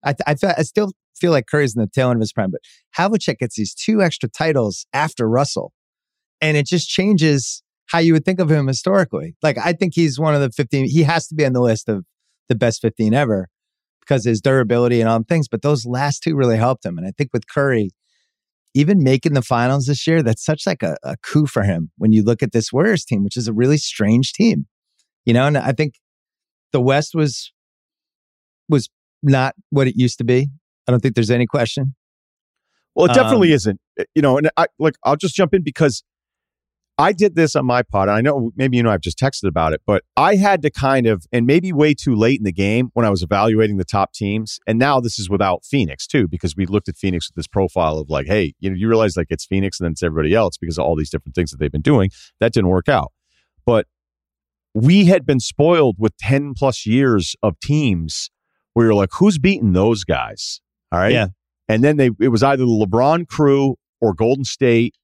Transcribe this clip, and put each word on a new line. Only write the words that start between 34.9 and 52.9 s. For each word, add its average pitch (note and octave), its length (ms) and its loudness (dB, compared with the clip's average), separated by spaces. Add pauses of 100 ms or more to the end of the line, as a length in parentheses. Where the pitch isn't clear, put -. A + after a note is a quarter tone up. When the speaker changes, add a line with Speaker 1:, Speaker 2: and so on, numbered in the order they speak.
Speaker 2:
I'll C#3+ 120 2
just D3+ 200 -4
jump F#3 180 2
in F#3 80 2
because C#3+ 400 -2 (960)
I E3 140 2
did F#3+ 240 0
this D#3+ 200 2
on C3+ 80 0
my B2 180 0
pod, G2 260 0
and G#2 100 2
I - 20 2
know B2+ 340 0
maybe C3 220 0
you A#2+ 60 2
know A#2 80 4
I've F#2+ 100 0
just - 180 -8
texted C3 300 -2
about D#2+ 240 0
it, D#2 140 -4
but G#2 180 0 (140)
I F3+ 180 4
had G3 260 2
to D3+ 80 0
kind C3+ 360 0
of, G#2 260 0
and A#2+ 140 0
maybe E3+ 260 2
way D3+ 220 2
too C3 200 -2
late A2+ 240 2
in G#2+ 60 -6
the G2 80 -2
game G#2 400 -2
when A#2 140 0
I G#2 40 2
was F#2 120 0
evaluating G#2+ 560 0
the F#2 60 -4
top - 280 -2
teams, G#2+ 540 -6
and A2+ 120 0
now C3+ 220 2
this A#2 180 -6
is F#2 120 -8
without F#2+ 340 0
Phoenix F2+ 420 -4
too, A2 220 -2
because E2 260 -6
we F#2 120 -4
looked G2 240 -2
at - 80 -12
Phoenix F2+ 320 -6
with - 40 -20
this E2+ 120 -10
profile E2+ 520 -2
of D2 120 -10
like, C#2 160 -4
"Hey, F2+ 340 -2
you G2 80 -6
know, F#2+ 80 -6
you G#2 120 -4
realize, A2 280 2
like, E2+ 140 -4
it's - 160 -8
Phoenix G2 340 -4
and F2+ 60 -4
then E2 60 -2
it's D2+ 100 -8
everybody D#2 320 -2
else G#2+ 240 0
because E2 200 -8
of - 60 -2
all E2 100 0
these D#2 140 -4
different - 260 -12
things E2+ 160 -4
that C#2 80 -18
they've C#2+ 140 -4
been D2+ 80 -4
doing." G2 300 2 (300)
That A2+ 120 0
didn't G2 160 0
work F#2 220 0